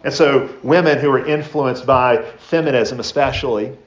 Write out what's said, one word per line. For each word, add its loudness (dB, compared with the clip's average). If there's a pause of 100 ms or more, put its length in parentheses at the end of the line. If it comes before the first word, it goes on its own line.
And -4
so 2 (160)
women 2
who 0
are 0
influenced -4
by 2 (140)
feminism -2
especially -4